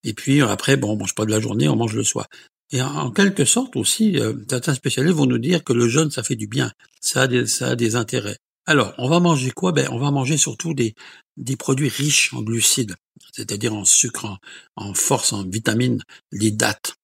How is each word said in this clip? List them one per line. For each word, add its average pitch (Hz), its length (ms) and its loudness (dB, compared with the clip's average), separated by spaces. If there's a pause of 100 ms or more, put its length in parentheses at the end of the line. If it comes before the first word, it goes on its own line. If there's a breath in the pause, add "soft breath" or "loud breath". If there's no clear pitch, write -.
Et 107 100 -6
puis, 139 300 2
euh, 117 60 4
après, 131 280 2
bon, 113 140 0
on 107 60 0
mange 101 180 -4
pas 107 100 0
de 107 60 -2
la 107 80 2
journée, 113 280 0
on 131 80 4
mange 113 200 -2
le 113 80 -2
soir. - 240 -4 (440 loud breath)
Et 127 100 -2
en, 143 140 -4
en 147 160 -4
quelque 196 340 4
sorte 254 300 0
aussi, 170 440 2
euh, 110 140 0 (160)
certains 127 240 0
spécialistes 143 420 0
vont 143 120 4
nous 120 100 2
dire 151 260 0
que 123 100 0
le 120 140 4
jeûne, 143 240 2
ça 120 100 -6
fait 123 140 -4
du 107 120 -8
bien. 117 240 -2 (280 soft breath)
Ça - 240 0
a 135 40 4
des, 123 180 0
ça 123 240 -2
a 123 60 0
des 117 200 0
intérêts. 107 420 -4 (280)
Alors, 131 320 2
on 123 100 -4
va 170 120 4
manger 147 320 2
quoi ? 185 200 -2
Ben, 147 200 0
on 120 80 -4
va 143 100 0
manger 139 280 0
surtout 127 360 -4
des, 117 220 -2 (420 loud breath)
des 127 180 -6
produits 135 340 0
riches 139 440 0
en 123 80 -6
glucides, 110 540 0 (380)
c'est-à-dire 107 420 -4
en 101 100 -6
sucre, - 400 2
en, 98 120 -10 (380 loud breath)
en 101 200 -8
force, - 380 0
en 101 100 -4
vitamines, 113 580 0 (300 loud breath)
les 107 180 2
dattes 107 540 -2